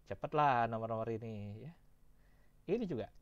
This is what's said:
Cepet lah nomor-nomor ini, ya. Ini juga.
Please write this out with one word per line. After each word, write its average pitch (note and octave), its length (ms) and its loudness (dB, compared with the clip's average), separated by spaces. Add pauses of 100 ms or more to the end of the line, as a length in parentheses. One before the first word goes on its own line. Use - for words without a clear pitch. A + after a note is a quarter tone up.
(140)
Cepet D3 240 -8
lah B2+ 320 6
nomor-nomor A2+ 400 -2
ini, G#2+ 480 -6
ya. C3+ 160 -12 (960)
Ini A3+ 160 2
juga. A2+ 240 -2 (120)